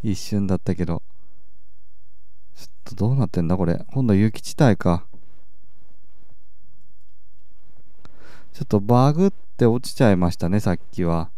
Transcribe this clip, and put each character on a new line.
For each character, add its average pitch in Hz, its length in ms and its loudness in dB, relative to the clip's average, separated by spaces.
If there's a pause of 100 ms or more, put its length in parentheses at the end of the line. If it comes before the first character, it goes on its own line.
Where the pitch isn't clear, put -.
一 104 120 0
瞬 101 320 0
だ 92 100 2
っ - 20 0
た 92 160 0
け 90 100 -2
ど。 82 180 -2 (1500)
ち - 100 -4
ょ - 20 -4
っ - 40 -4 (140)
と - 100 -4
ど 101 160 2
う 135 60 4
な 120 100 2
っ - 20 -2
て 90 140 0
ん 80 60 0
だ 90 80 4
こ 92 80 2
れ。 85 280 0
今 131 140 2
度 107 80 6
雪 104 280 4
地 - 200 -4
帯 113 140 6
か。 87 300 2 (3500)
ち - 100 -4
ょ - 20 -2
っ - 20 -4
と 151 140 4
バ 123 320 6
グ 175 140 4
っ 196 40 6 (260)
て 120 100 6
落 120 220 2
ち - 60 -2
ち - 80 2
ゃ 113 80 8
い 95 60 6
ま 90 160 2
し - 40 -4
た 87 120 0
ね、 101 120 2
さ 98 120 0
っ 85 60 0 (120)
き - 140 -2
は。 82 340 0